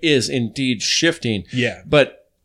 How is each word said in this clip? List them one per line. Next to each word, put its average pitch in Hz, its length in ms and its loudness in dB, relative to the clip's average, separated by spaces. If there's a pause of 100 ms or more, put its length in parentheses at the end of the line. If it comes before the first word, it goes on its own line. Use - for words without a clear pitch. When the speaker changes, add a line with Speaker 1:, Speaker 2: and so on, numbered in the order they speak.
Speaker 1:
is 139 300 2
indeed 123 500 -2
shifting. 120 720 0
Speaker 2:
Yeah. 120 320 -4
Speaker 1:
But, - 460 0 (140)